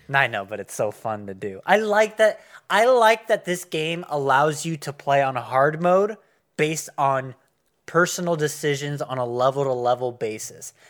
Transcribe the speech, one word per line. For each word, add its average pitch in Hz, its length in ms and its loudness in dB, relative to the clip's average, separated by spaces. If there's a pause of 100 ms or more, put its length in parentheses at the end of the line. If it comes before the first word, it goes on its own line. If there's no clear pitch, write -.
(120)
I 139 160 2
know, 107 180 -6
but 101 160 -8
it's - 120 -16
so 110 160 -2
fun 107 380 -8
to 98 60 -10
do. 95 320 -10
I 190 120 4
like 214 380 2
that, 214 240 2 (300)
I 202 160 4
like 226 420 6
that 208 160 0
this 175 220 -4
game 165 420 -4
allows 143 580 2
you 165 120 -4
to 143 160 -10
play 139 280 0
on 135 140 -2
a 120 60 -4
hard 135 400 0
mode 190 340 2 (400)
based 156 420 -2
on 135 380 -2 (500)
personal 170 520 0
decisions 147 640 -4
on 131 160 -6
a 123 80 -2
level-to-level 123 880 0
basis. 110 600 -10 (160)